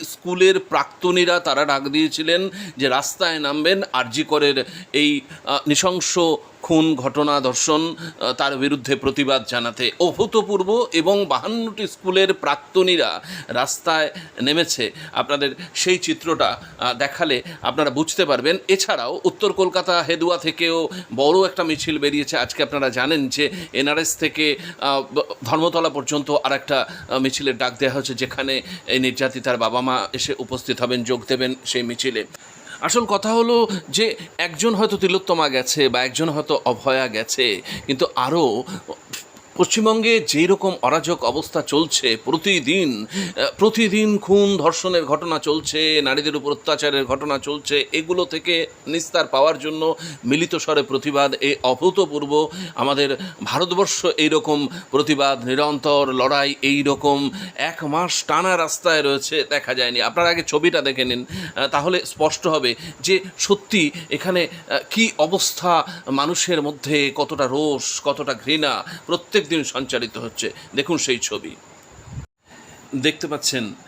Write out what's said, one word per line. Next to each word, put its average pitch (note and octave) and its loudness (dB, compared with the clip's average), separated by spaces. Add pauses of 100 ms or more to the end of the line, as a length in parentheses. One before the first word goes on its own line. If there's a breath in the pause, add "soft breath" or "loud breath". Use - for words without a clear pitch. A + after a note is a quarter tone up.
স্কুলের F#3 2
প্রাক্তনীরা F3 2
তারা C#3+ 2
ডাক C#3 2
দিয়েছিলেন D#3+ 0 (280 loud breath)
যে C3 0
রাস্তায় D#3 0
নামবেন D3+ 0 (100)
আর B2+ 2
জি D3 -2
করের C#3+ 2 (280 loud breath)
এই, D3 2 (240 loud breath)
আহ, C#3 0
নৃশংস F3+ 0 (440)
খুন, D#3+ 4
ঘটনা, C#3 0
ধর্ষণ, D#3 0
আহ, D#3+ -6
তার C#3 -2
বিরুদ্ধে C#3 0
প্রতিবাদ C3+ 0
জানাতে। A#2 -2 (100)
অভূতপূর্ব G3+ 2
এবং F#3 2
বাহান্নটি G3+ -4
স্কুলের F#3+ 0
প্রাক্তনীরা D3 0 (260 loud breath)
রাস্তায় D3+ 0 (320 loud breath)
নেমেছে। C#3+ 0 (200 loud breath)
আপনাদের C#3 0 (240 loud breath)
সেই F#3 2
চিত্রটা, D3+ -2 (180 loud breath)
আহ, B2 0
দেখালে C#3 -2 (200 loud breath)
আপনারা C#3 0
বুঝতে D#3 0
পারবেন। D3 2 (100)
এছাড়াও F3 0
উত্তর F#3+ 2
কলকাতা F#3 0
হেদুয়া E3+ 0
থেকেও E3 0 (260 loud breath)
বড় D#3+ 6
একটা F#3 -2
মিছিল D#3 -2
বেরিয়েছে। C#3+ 0
আজকে B2 -2
আপনারা C3+ 0
জানেন C3+ 0
যে D3 0 (220 loud breath)
এনআরএস D3 0
থেকে, D3+ 0 (240 loud breath)
আহ, C#3 0 (120)
ব-, - -2 (100)
ধর্মতলা E3 2
পর্যন্ত C#3+ -4 (140)
আর C3+ 0
একটা, C3+ 0 (240 loud breath)
আহ, C3 0
মিছিলের C3 0
ডাক B2 -2
দেওয়া C3 0
হয়েছে, C3+ -4
যেখানে C3 -2 (240 loud breath)
এই B2+ 2
নির্যাতিতার C3 0
বাবা B2 0
মা B2+ 0
এসে C3 -4
উপস্থিত B2+ -6
হবেন, B2 0
যোগ A#2+ -2
দেবেন B2+ 0 (100)
সেই B2 -2
মিছিলে। A#2 -4 (560 loud breath)
আসল A3+ 2
কথা G#3 0
হলো A#3 4 (200 loud breath)
যে F#3+ 0 (220 loud breath)
একজন E3+ 0
হয়তো G#3+ 2
তিলোত্তমা F#3 2
গেছে C3 2
বা B2 2
একজন D3 -2
হয়তো D3+ 0
অভয়া C3 2
গেছে, A2 0 (240 loud breath)
কিন্তু C#3 0
আরও C3 2 (920 loud breath)
পশ্চিমবঙ্গে A3 4
যেই F3+ 2
রকম F#3+ 2
অরাজক D3+ 0
অবস্থা C#3+ -2
চলছে, C#3+ 2
প্রতিদিন, D3+ 0
আহ, F3 -4 (120)
প্রতিদিন G#3+ 4
খুন, G3+ 4
ধর্ষণের E3 2
ঘটনা D3+ 0
চলছে, D#3 2
নারীদের D3 0
উপর C#3+ -2
অত্যাচারের C#3+ 0
ঘটনা C#3 -2
চলছে, C#3+ -2
এগুলো E3+ 0
থেকে E3 -2 (200)
নিস্তার D#3+ -2
পাওয়ার C#3+ 4
জন্য D#3 -2 (300 loud breath)
মিলিত D#3+ 0
স্বরে D3+ 2
প্রতিবাদ। C#3 0
এ C#3+ 2
অভূতপূর্ব। D3+ 2 (260 loud breath)
আমাদের C#3 0 (280 loud breath)
ভারতবর্ষ F3+ 0 (100)
এইরকম D3+ 2 (220 loud breath)
প্রতিবাদ, C#3 2
নিরন্তর C#3+ 2
লড়াই, C#3 2
এই C#3 2
রকম C#3 2 (260 loud breath)
এক D#3+ -4
মাস D#3+ -2
টানা F3 2
রাস্তায় D#3+ 0
রয়েছে, C#3 0
দেখা C3 -2
যায়নি। B2 0
আপনারা E3+ 2
আগে E3+ 0
ছবিটা D#3 2
দেখে C3 0
নিন, B2 -2
আহ, E3 -4
তাহলে D#3+ 0
স্পষ্ট - -2
হবে D#3+ 2 (260 loud breath)
যে F3+ 2 (180)
সত্যি G3 2 (200 loud breath)
এখানে, F3 0 (200 loud breath)
আহ, C3+ 0 (120)
কী A3+ 2
অবস্থা, E3+ 2 (220 loud breath)
মানুষের D3+ 0
মধ্যে C#3+ -2
কতটা C#3 -2
রোষ, C#3+ -2
কতটা C#3 -2
ঘৃণা C3+ 0 (220 loud breath)
প্রত্যেক E3+ -2
দিন D3+ 0
সঞ্চারিত B2 -6
হচ্ছে। A2+ -8 (220 loud breath)
দেখুন C#3 -2
সেই B2+ -2
ছবি। - -8 (1400 loud breath)
দেখতে D3+ -2
পাচ্ছেন C3+ -4 (140)